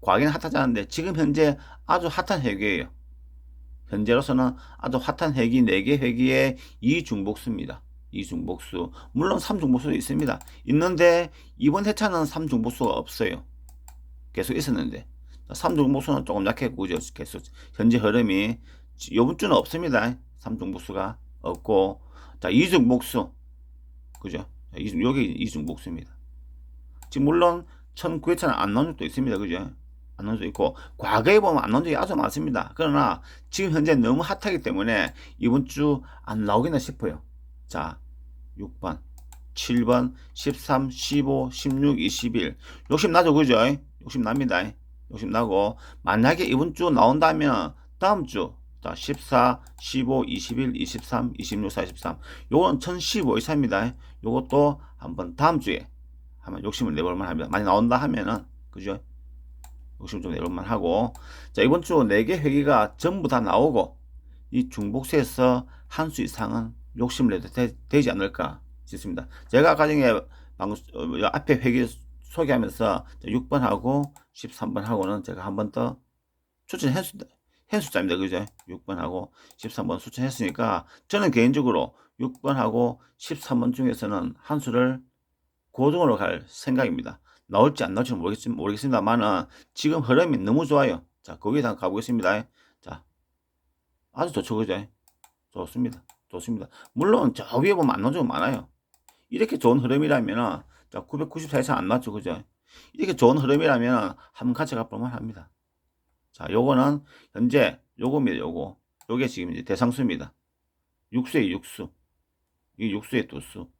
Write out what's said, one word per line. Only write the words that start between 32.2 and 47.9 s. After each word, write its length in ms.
그러나 480
지금 200
현재 240
너무 260
핫하기 420
때문에 520
이번 280
주 360
안 220
나오겠나 340
싶어요. 440
자, 340
육 220
번, 200
칠 300
번, 300
십삼, 560
십오, 600
십육, 500
이십일. 580
욕심 220
나죠, 200
그죠? 240
욕심 200
납니다. 380
욕심 200
나고, 480
만약에 420
이번 300
주 160
나온다면 840